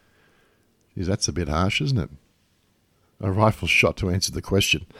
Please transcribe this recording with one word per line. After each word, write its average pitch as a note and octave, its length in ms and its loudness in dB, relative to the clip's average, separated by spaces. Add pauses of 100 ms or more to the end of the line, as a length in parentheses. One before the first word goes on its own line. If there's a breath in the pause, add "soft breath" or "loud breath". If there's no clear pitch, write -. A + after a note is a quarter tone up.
(960)
Geez, F#2 120 -6
that's G2 220 0
a G#2 40 -2
bit D#2 160 -4
harsh, E2+ 320 0
isn't C#3 180 0
it? - 120 -2 (1080)
A G2+ 120 -2
rifle G#2+ 340 2
shot - 320 2
to F#2 120 -2
answer F2+ 200 -2
the - 120 -8
question. F#2+ 440 0 (140 loud breath)